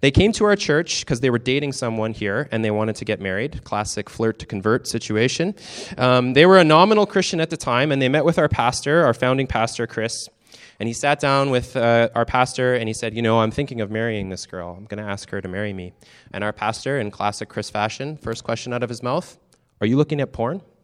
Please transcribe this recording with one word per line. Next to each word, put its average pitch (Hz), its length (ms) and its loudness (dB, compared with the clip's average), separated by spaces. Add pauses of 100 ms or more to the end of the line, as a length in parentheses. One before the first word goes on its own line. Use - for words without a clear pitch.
They 139 100 4
came 196 220 4
to 214 120 0
our 208 120 4
church 165 500 -2
'cause 120 140 -2
they 131 100 2
were 120 80 2
dating 135 340 -2
someone 113 400 -4
here 107 400 -4
and 110 120 -2
they 107 60 0
wanted 107 260 -2
to - 80 -12
get 104 160 -4
married. 98 440 -6
Classic 104 460 -6
flirt 113 300 -2
to - 60 -14
convert 110 420 0
situation. 123 680 -2 (420)
Um, 127 380 2
they 151 100 8
were 190 140 10
a 175 60 8
nominal 190 420 6
Christian 180 340 0
at 160 80 -2
the 156 80 -6
time, 135 360 0
and 135 100 0
they 127 60 4
met 139 160 2
with 165 140 2
our 151 100 4
pastor, 143 560 2
our 117 100 4
founding 131 320 0
pastor, 113 400 -2
Chris. - 420 -8 (500)
And 110 100 -4
he 117 40 -4
sat 147 280 0
down 139 300 2
with, 123 240 -2
uh, 117 400 4
our 117 120 0
pastor 127 480 2
and 113 140 -2
he 110 40 -2
said, 110 220 -6
"You 117 80 -4
know, 113 160 4
I'm 110 120 2
thinking 131 300 -6
of 104 100 -6
marrying 110 380 -4
this 92 180 -10
girl. 90 300 -12
I'm 101 80 -18
gonna 104 220 -10
ask 101 240 -8
her 98 100 -8
to 95 80 -8
marry 101 240 -6
me." 92 220 -12 (380)
And 98 100 -8
our 104 100 -2
pastor, 131 460 -4
in 104 120 -4
classic 101 380 -6
Chris - 220 -8
fashion, 135 460 -6
first 113 280 -10
question 120 280 -6
out 120 100 -4
of 117 60 -2
his 117 140 -12
mouth, 139 360 -6 (420)
"Are 107 60 0
you 120 100 2
looking 147 240 0
at 131 120 -4
porn?" 131 280 -6 (240)